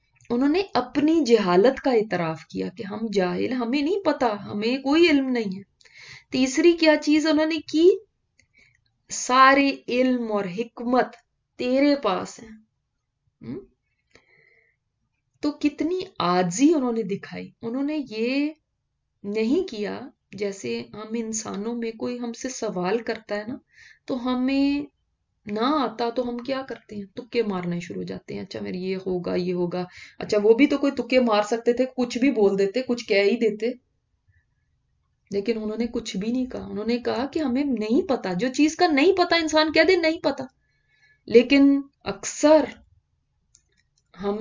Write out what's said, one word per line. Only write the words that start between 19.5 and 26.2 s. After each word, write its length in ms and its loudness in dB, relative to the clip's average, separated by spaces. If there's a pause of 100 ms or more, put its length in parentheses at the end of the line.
किया, 480 -10 (220)
जैसे 600 -8
हम 220 -10
इंसानों 580 -6
में 220 -8
कोई 220 -6
हमसे 300 -10
सवाल 500 -4
करता 360 -8
है 140 -8
ना, 120 -12 (460)
तो 80 -6
हमें 720 -2 (640)
ना 180 -2
आता 440 -2
तो 120 -4